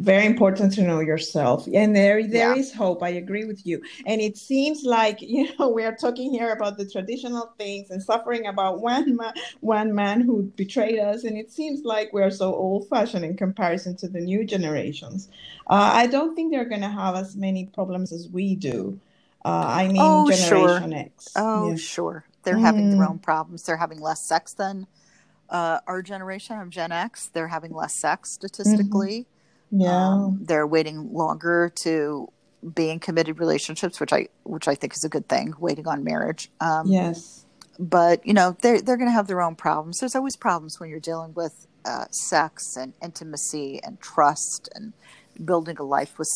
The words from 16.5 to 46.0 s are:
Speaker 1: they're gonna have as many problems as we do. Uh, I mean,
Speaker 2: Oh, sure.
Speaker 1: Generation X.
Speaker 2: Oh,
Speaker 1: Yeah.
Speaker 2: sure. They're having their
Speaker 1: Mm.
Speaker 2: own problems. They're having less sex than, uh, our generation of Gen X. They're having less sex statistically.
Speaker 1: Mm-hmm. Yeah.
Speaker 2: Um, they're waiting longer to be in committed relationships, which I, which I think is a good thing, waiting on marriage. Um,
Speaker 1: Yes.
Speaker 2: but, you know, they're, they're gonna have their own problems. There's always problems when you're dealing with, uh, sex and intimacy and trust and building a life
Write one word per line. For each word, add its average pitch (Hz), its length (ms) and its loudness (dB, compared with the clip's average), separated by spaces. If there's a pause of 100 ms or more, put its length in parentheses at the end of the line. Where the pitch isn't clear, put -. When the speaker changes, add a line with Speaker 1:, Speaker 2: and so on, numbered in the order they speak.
Speaker 1:
they're 262 140 -2
gonna 208 260 -4
have 190 240 -2
as 190 220 -6
many 190 300 -2
problems 185 460 -6
as 170 160 -12
we 185 280 -2
do. 143 420 -4 (460)
Uh, 170 60 -2 (180)
I 175 180 2
mean, 190 140 2
Speaker 2:
Oh, 302 320 8
sure. 180 480 6
Speaker 1:
Generation 160 140 -6
X. - 420 -12
Speaker 2:
Oh, 214 340 0
Speaker 1:
Yeah. 165 60 -2
Speaker 2:
sure. 165 480 -6 (180)
They're 190 160 2
having 214 320 4
their 196 160 6
Speaker 1:
Mm. 160 40 0
Speaker 2:
own 165 100 -6
problems. 160 420 -2
They're 165 140 -2
having 160 240 -4
less 160 260 -6
sex - 260 -2
than, 190 360 -8 (600)
uh, 170 380 0
our 185 160 -6
generation 190 560 -10
of 180 120 -12
Gen 170 200 -6
X. 175 420 -6
They're 165 140 -4
having 160 260 -8
less 156 280 -6
sex 160 320 -2
statistically. 202 880 0
Speaker 1:
Mm-hmm. 247 60 -14 (460)
Yeah. 185 420 4
Speaker 2:
Um, 196 280 0
they're 156 240 2
waiting 156 480 -2
longer 165 560 0 (140)
to 151 440 -2 (460)
be 160 160 0
in 165 80 -4
committed 160 400 -2
relationships, 160 600 -2
which 160 120 -2
I, 139 140 2 (160)
which - 240 -8
I 143 80 2
think 143 220 -8
is - 80 -6
a 156 40 -4
good - 200 -6
thing, 147 320 0
waiting 156 260 -4
on 147 160 -4
marriage. 156 480 -4 (100)
Um, 160 280 0
Speaker 1:
Yes. 175 560 0 (340)
Speaker 2:
but, 175 480 4
you 202 80 4
know, 180 280 6
they're, 240 180 6
they're 247 160 2
gonna 240 160 2
have 202 160 2
their 180 120 -2
own 165 140 0
problems. 156 460 -4
There's 254 160 -4
always 262 180 -4
problems 165 460 -2
when 160 100 -14
you're 151 80 -10
dealing 165 360 -8
with, 165 340 -8 (160)
uh, 123 260 -6
sex - 680 -2
and 131 240 -10
intimacy 151 840 -8
and - 160 -16
trust - 760 0
and - 180 -14 (520)
building 165 340 -2
a 147 60 -10
life 143 340 -2